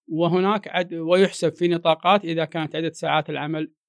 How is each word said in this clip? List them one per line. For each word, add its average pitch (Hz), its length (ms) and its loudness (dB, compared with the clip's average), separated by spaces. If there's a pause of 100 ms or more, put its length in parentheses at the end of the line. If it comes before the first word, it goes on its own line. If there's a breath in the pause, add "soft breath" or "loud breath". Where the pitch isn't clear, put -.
وهناك 185 600 0
عد-، 180 260 -4
ويحسب 165 640 0
في 175 120 0
نطاقات 170 580 2
إذا 165 200 -2
كانت 156 300 -6
عدد 160 160 -2
ساعات 156 380 -2
العمل 156 420 -6 (180)